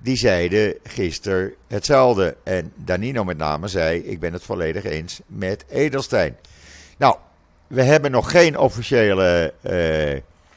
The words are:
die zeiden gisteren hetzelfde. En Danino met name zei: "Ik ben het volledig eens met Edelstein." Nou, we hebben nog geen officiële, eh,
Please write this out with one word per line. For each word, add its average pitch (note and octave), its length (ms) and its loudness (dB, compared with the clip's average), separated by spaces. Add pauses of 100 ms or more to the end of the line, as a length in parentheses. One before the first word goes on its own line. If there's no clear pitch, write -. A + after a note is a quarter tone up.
die B2 140 -2
zeiden G2 680 2
gisteren F#2+ 720 -4 (120)
hetzelfde. A2+ 760 2
En F2+ 320 -4
Danino G#2+ 500 -4
met F2+ 120 -6
name D2+ 320 -4
zei: E2+ 320 -2
"Ik F2 200 -10
ben E2 120 -6
het F2 100 -10
volledig F2+ 420 -6
eens D#2+ 420 -8
met G2+ 420 -8
Edelstein." C3 680 -2 (600)
Nou, C3 200 4 (500)
we B2+ 160 0
hebben C#3+ 280 4
nog B2 200 0
geen E3+ 280 4
officiële, G2 1000 2
eh, D#2 600 -2 (360)